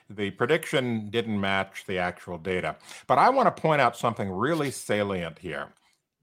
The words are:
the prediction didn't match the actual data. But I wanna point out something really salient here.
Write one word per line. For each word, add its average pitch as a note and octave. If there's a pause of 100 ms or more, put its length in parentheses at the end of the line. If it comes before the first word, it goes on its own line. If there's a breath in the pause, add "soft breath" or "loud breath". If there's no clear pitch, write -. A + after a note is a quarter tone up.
the G2+
prediction B2+
didn't A2
match G2
the F#2+
actual F2+
data. E2+ (300 loud breath)
But B3+
I F#3
wanna B3+
point D3+
out A#2+
something A2
really C#3
salient G2
here. D2 (560)